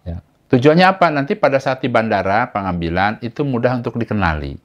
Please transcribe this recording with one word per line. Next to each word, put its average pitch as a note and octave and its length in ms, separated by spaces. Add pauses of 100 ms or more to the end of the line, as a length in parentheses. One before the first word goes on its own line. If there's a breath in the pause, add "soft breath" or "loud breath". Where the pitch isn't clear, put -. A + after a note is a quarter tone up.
Ya. F2 240 (240)
Tujuannya D3+ 400
apa? F3 240
Nanti C#3+ 240
pada C3+ 240
saat C3+ 240
di C3 40
bandara, A2 600
pengambilan, F#2 720
itu B2 240
mudah B2 320
untuk A#2+ 160
dikenali. E2 720